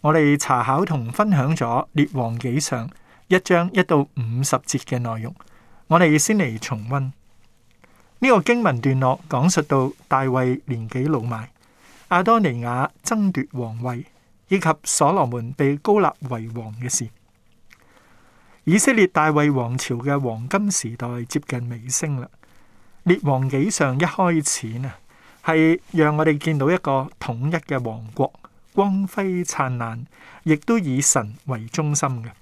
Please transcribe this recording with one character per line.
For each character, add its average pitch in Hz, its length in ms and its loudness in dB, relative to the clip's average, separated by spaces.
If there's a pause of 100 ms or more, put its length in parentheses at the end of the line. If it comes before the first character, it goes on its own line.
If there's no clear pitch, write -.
我 151 140 2
哋 147 220 4
查 139 260 0
考 135 220 0
同 127 260 -4
分 208 200 0
享 151 260 2
咗 120 360 -2
《列 147 200 2
王 117 260 -4
紀 123 220 -2
上》 117 300 -6 (380)
一 185 120 4
章 180 320 2
一 185 100 2
到 175 160 2
五 123 440 -2
十 139 140 0
節 131 240 -4
嘅 - 180 -6
內 113 240 -6
容。 123 120 -10 (540)
我 160 100 6
哋 156 200 6
先 214 180 2
嚟 127 220 -2
重 107 300 -6
溫。 135 220 -2 (1080)
呢 254 80 2
個 226 140 6
經 240 200 2
文 147 180 2
段 131 200 2
落 131 180 2 (100)
講 147 220 2
述 170 120 2
到 139 280 0 (160)
大 135 160 0
衛 127 440 0
年 113 220 -6
紀 131 200 -4
老 156 120 0
邁， 113 260 -8 (640)
亞 180 120 4
多 220 180 4
尼 131 200 0
雅 120 300 -2 (120)
爭 208 300 0
奪 135 200 -2
皇 117 300 -8
位， 123 220 -6 (440)
以 196 100 2
及 180 100 0 (160)
所 - 280 2
羅 180 140 2
門 120 260 -6
被 139 260 0
膏 208 200 2
立 190 80 4 (220)
為 113 260 -8
王 110 260 -10
嘅 120 80 -6
事。 117 200 -4 (1600)
以 175 140 4
色 269 140 4
列 220 140 6
大 156 240 2
衛 147 220 2
王 123 240 -2
朝 127 200 -4
嘅 139 220 -2
黃 120 300 -4
金 202 220 0
時 117 260 -4
代 120 280 -8
接 143 220 -4
近 120 220 -6
尾 117 200 -12
聲 143 320 -4
啦。 120 80 -12 (760)
列 180 180 4
王 135 260 2
紀 139 220 0
上 135 280 0
一 147 40 2
開 170 460 0
始 113 320 -6
呢， 131 120 -8 (500)
係 160 360 4 (140)
讓 151 240 2
我 156 100 2
哋 156 100 4
見 151 220 -2
到 139 120 2
一 180 80 2
個 135 300 -2 (120)
統 127 300 -4
一 170 60 -4
嘅 143 260 -4
王 113 320 -8
國， - 180 -2 (400)
光 196 340 0
輝 185 380 -4
燦 131 320 -4
爛， 117 280 -8 (400)
亦 156 120 2
都 233 220 0
以 143 240 -2
神 110 320 0 (100)
為 113 220 -8
中 147 280 -2
心 143 140 0 (160)
嘅。 117 60 -12 (120)